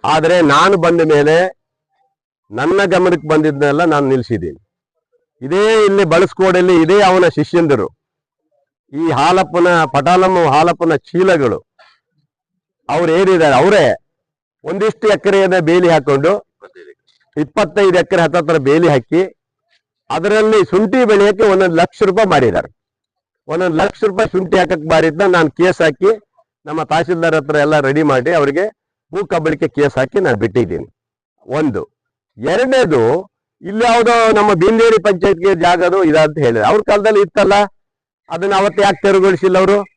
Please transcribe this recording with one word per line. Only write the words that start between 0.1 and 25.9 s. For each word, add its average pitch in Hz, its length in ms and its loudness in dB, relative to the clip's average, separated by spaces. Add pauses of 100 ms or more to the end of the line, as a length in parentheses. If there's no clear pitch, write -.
ಆದ್ರೆ 165 200 0 (200)
ನಾನು 190 200 2 (100)
ಬಂದ 170 160 0 (120)
ಮೇಲೆ 151 240 2 (1200)
ನನ್ನ 180 220 0 (120)
ಗಮನಕ್ಕೆ 180 380 0
ಬಂದಿದ್ನೆಲ್ಲ 147 500 0 (120)
ನಾನು 143 200 0
ನಿಲ್ಸಿದ್ದೀನಿ. 98 460 -6 (880)
ಇದೇ 180 180 -2 (240)
ಇಲ್ಲಿ 196 160 0 (100)
ಬಳಸ್ಕೋಡಲ್ಲಿ 185 720 0
ಇದೇ 180 140 2 (120)
ಅವನ 185 160 2 (120)
ಶಿಷ್ಯಂದರು, 147 500 0 (1120)
ಈ 165 40 -4 (140)
ಹಾಲಪ್ಪನ, 175 500 0 (260)
ಪಟಾಲಮ್ಮ 180 600 2
ಹಾಲಪ್ಪನ 165 420 0 (140)
ಚೀಲಗಳು, 160 500 0 (1300)
ಅವ್ರು 160 280 -2
ಏನಿದ್ದಾರೆ, 170 440 2
ಅವರೇ 190 220 2 (840)
ಒಂದಿಷ್ಟು 208 460 -4
ಎಕರೆಯನ್ನ 190 420 0 (120)
ಬೇಲಿ 175 260 2
ಹಾಕೊಂಡು, 143 360 0 (1120)
ಇಪ್ಪತ್ತೈದು 190 600 0
ಎಕರೆ 180 220 -2
ಹತ್ತತ್ರ 160 320 -2 (120)
ಬೇಲಿ 160 240 2
ಹಾಕಿ, 151 280 -2 (920)
ಅದರಲ್ಲಿ 214 440 0 (120)
ಶುಂಠಿ 214 300 0 (100)
ಬೆಳೆಯಕ್ಕೆ 208 420 2
ಒಂದೊಂದು 185 300 0
ಲಕ್ಷ - 160 -6 (100)
ರೂಪಾಯಿ 202 240 0
ಮಾರಿದ್ದಾರೆ. 110 360 0 (840)
ಒಂದೊಂದು 170 300 -4
ಲಕ್ಷ 202 160 -6 (100)
ರೂಪಾಯಿ 214 240 -4
ಶುಂಠಿ 185 280 -2
ಹಾಕಕ್ 160 320 -4
ಮಾರಿದ್ನ 160 300 0 (120)
ನಾನು 160 140 0 (100)
ಕೇಸ್ 180 260 0
ಹಾಕಿ 180 260 0 (560)